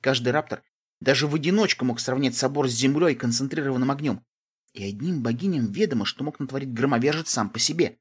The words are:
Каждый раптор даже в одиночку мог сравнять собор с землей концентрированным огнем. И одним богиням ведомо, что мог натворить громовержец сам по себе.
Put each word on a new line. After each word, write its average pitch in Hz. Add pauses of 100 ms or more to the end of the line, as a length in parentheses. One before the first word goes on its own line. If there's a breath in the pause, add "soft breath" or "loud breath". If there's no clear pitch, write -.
Каждый 127
раптор 143 (380)
даже 135
в 147
одиночку 180
мог 120
сравнять 131
собор 139
с 123
землей 139
концентрированным 131
огнем. 139 (500)
И -
одним 151
богиням 123
ведомо, 143
что -
мог 147
натворить 135
громовержец 139
сам 107
по -
себе. 160